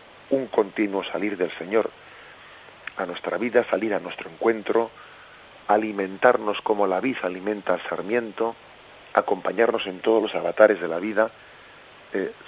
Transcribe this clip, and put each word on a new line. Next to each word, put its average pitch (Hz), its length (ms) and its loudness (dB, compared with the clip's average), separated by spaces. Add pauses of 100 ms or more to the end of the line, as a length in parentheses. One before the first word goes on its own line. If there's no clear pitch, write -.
(320)
un 135 160 0
continuo 98 560 0
salir 98 340 -4
del 87 140 -2
Señor 101 400 -2 (1040)
a 95 80 -4
nuestra 87 320 -6
vida, 117 320 2
salir 104 240 0
a 90 60 0
nuestro 87 320 -12
encuentro, 113 580 0 (760)
alimentarnos 104 960 2
como 101 260 2
la 92 120 0
vid 123 220 -2
alimenta 92 540 -2
al 85 60 -4
sarmiento, 113 760 -4 (580)
acompañarnos 101 720 2
en 92 140 -8
todos 110 240 4
los 104 100 -4
avatares 87 480 4
de 87 60 -4
la 82 100 -2
vida, 107 320 0 (840)
eh, 95 200 -4 (140)